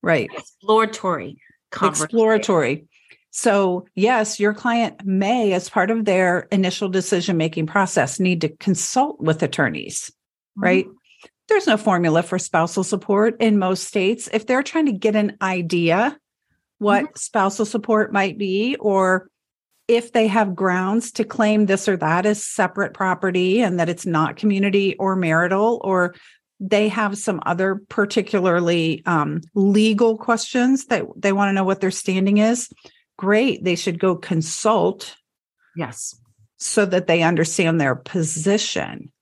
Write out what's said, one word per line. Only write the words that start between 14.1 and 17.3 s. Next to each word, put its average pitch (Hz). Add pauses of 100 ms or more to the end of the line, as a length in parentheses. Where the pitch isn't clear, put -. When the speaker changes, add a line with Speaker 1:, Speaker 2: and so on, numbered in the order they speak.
Speaker 1:
If 214
they're 262
trying 311
to 262
get 214
an 208
idea 180 (640)
what 208
Speaker 2:
Mm-hmm. -
Speaker 1:
spousal 196